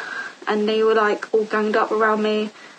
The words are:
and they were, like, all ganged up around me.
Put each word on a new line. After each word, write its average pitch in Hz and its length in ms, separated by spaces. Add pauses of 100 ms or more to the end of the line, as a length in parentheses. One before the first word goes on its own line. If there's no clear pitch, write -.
(460)
and 208 220
they 220 140
were, 220 120 (120)
like, - 260
all 220 120
ganged 214 300
up 220 160
around 214 320
me. 214 280 (280)